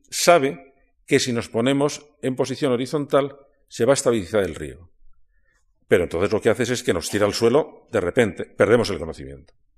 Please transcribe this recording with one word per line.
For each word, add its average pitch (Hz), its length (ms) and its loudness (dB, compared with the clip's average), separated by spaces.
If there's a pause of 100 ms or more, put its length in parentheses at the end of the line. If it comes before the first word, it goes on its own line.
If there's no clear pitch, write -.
(100)
sabe 165 640 2 (320)
que 139 140 2
si 127 120 -2
nos 117 160 -4
ponemos 139 560 0 (160)
en 131 160 -4
posición 131 360 -2
horizontal, 135 640 -2 (280)
se - 200 -2
va 135 60 6
a - 20 2
estabilizar 110 480 0
el 82 120 -4
riego. 78 360 -14 (960)
Pero 92 180 2
entonces 180 260 -2
lo - 120 -2
que 117 80 2
haces 110 180 -2
es 120 140 -4
que 127 100 0
nos 85 160 -4
tira 104 160 0
al 104 80 2
suelo 117 580 0
de 107 100 -2
repente, 90 440 0
perdemos 104 460 2
el 87 80 -6
conocimiento. 71 560 -14 (240)